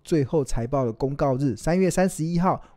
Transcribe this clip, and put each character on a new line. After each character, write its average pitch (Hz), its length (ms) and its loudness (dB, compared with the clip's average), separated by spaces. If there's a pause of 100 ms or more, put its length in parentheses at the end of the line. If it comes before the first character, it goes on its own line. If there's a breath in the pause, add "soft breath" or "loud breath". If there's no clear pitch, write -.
最 151 220 0
后 143 200 0
财 117 220 -2
报 135 180 0
的 113 80 -2
公 135 220 -4
告 135 220 0
日， 131 180 0
三 170 240 0
月 185 100 4
三 185 200 2
十 156 160 -6
一 170 160 0
号、 175 200 0 (160 soft breath)